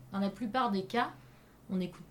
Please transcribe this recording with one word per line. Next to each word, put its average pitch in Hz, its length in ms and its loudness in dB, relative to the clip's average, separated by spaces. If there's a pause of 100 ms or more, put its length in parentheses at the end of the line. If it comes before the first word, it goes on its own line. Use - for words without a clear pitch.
(120)
Dans 196 80 0
la 196 100 2
plupart 240 400 2
des 190 140 2
cas, 247 260 0 (580)
on 190 80 0
n'écoute 180 340 -4